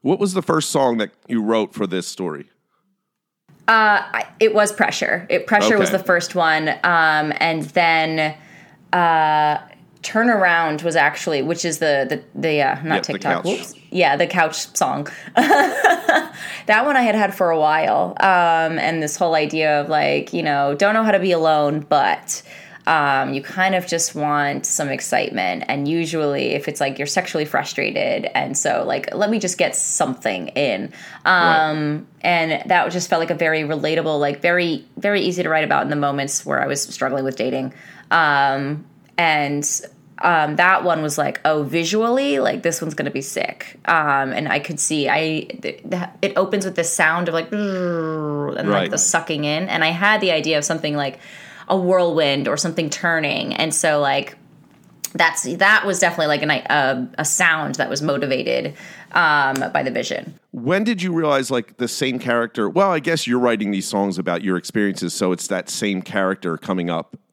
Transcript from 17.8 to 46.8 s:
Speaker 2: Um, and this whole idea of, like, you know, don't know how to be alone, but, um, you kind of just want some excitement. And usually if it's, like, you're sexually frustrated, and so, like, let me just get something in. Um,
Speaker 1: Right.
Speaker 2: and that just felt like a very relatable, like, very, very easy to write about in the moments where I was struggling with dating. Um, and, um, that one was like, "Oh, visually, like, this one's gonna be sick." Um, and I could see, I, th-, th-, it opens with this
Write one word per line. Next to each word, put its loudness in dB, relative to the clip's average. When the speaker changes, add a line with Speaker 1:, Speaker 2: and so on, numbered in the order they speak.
Speaker 2:
Um, 4
and 0
this -4
whole 2
idea 2
of, -4
like, 0
you -2
know, 0
don't 2
know 2
how 2
to 4
be 0
alone, 2
but, 0
um, 2
you -4
kind 0
of -2
just -2
want -2
some -2
excitement. -2
And -2
usually -2
if -4
it's, -8
like, -2
you're -6
sexually -2
frustrated, -2
and -4
so, -2
like, -6
let -2
me 0
just -6
get 0
something -4
in. -4
Um, 4
Speaker 1:
Right. -10
Speaker 2:
and 0
that 4
just -4
felt 2
like -2
a 0
very 0
relatable, 0
like, -2
very, 0
very 0
easy -2
to -2
write 2
about 2
in -4
the -2
moments -2
where 0
I -2
was -2
struggling -4
with -4
dating. -4
Um, 0
and, 0
um, 2
that 4
one 2
was -2
like, -2
"Oh, 2
visually, 0
like, 0
this -2
one's -6
gonna -4
be -6
sick." -8
Um, 2
and -4
I 0
could -8
see, 0
I, -2
th-, -8
th-, -6
it -2
opens 0
with -6
this -2